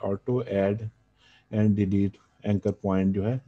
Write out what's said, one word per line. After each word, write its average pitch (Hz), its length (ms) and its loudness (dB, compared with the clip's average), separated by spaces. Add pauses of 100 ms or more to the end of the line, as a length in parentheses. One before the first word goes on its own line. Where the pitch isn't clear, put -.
auto 101 320 -4 (200)
add 101 280 0 (680)
and 107 280 2
delete 98 380 0 (280)
anchor 101 280 0 (120)
point 95 300 2
जो 98 100 -2
है 127 240 -2